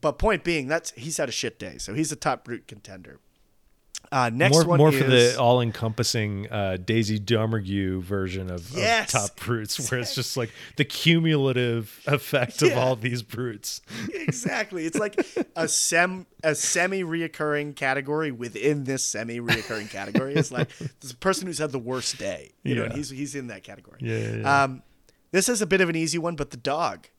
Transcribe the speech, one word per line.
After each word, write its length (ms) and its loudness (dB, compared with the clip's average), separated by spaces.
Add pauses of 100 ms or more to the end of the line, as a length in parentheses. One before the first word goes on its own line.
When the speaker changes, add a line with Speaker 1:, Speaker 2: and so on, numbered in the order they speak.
Speaker 1:
But 120 0
point 320 0
being, 240 0
that's, 220 -2
he's 260 -8
had 100 0
a 60 -4
shit 260 -6
day, 180 -12
so 160 -10
he's 160 -2
a 60 -6
top 320 -4
root 200 -12
contender. 520 -20 (960)
Uh, 200 2
next 220 6
Speaker 2:
More, 100 10
Speaker 1:
one 120 4
Speaker 2:
more 160 10
Speaker 1:
is 40 2
Speaker 2:
for 120 4
the 280 8
all-encompassing, 1120 2
uh, 280 -2
Daisy 420 2
Domergue 840 0
version 480 -4
of, 220 -8
Speaker 1:
Yes, 420 0
Speaker 2:
of 60 4 (160)
Top 140 -14
Roots, 280 -2 (140)
where 80 0
it's 120 -6
Speaker 1:
exactly. 120 -4
Speaker 2:
just, 140 -6
like, 140 -2 (260)
the 80 2
cumulative 1200 2
effect 540 0
of 80 8
Speaker 1:
Yeah. 100 0
Speaker 2:
all 160 2
these 280 -4
brutes. 580 -8 (320)
Speaker 1:
Exactly. 720 -4
It's 120 -4
like 220 -2 (380)
a 100 0
sem-, 600 2 (180)
a 100 4
semi-reoccurring 1200 -2
category 560 -2
within 540 -2
this 180 -2
semi-reoccurring 840 -4
category. 460 -4
It's 160 2
like 260 -4
Speaker 2:
<laughs> 240 -12
Speaker 1:
this 100 -16
person 360 -2
who's 120 -8
had 140 -2
the 60 -2
worst 380 -6
day. 340 -8 (120)
You 120 0
know, 80 0
and 100 -6
Speaker 2:
Yeah. 40 -6
Speaker 1:
he's, 120 -6
he's 260 -8
in 120 -8
that 160 -14
category. 380 -20
Speaker 2:
Yeah, 160 -2
yeah, 200 -4
yeah. 260 4
Speaker 1:
Um, 200 -4 (480)
this 180 4
is 120 2
a 60 0
bit 140 4
of 80 4
an 80 0
easy 200 0
one, 200 -4
but 140 -6
the 60 -14
dog. 500 -2 (120)